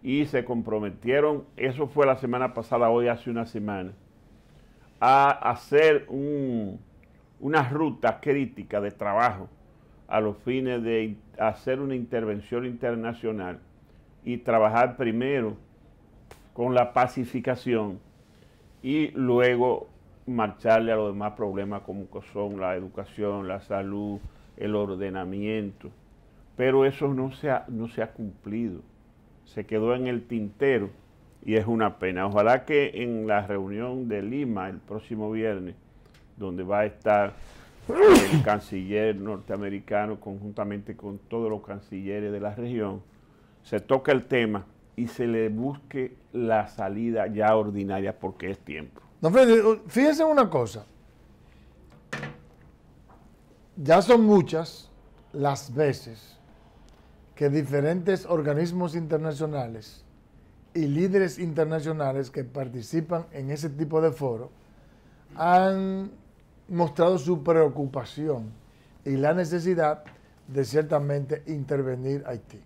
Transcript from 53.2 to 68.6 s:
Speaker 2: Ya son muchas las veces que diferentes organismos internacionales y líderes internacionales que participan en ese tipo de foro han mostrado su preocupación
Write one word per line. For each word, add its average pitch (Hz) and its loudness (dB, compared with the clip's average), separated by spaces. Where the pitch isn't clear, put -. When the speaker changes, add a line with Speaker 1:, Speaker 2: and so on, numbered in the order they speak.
Speaker 2:
Ya 165 6
son 233 6
muchas 170 4
las 139 -2
veces 127 -2
que 143 2
diferentes 156 0
organismos 165 0
internacionales 151 -4
y 160 0
líderes 180 2
internacionales 156 -2
que 139 -8
participan 139 -6
en 139 -8
ese 147 -6
tipo 156 -2
de 160 4
foro 127 -6
han 190 2
mostrado 170 2
su 151 -2
preocupación 143 0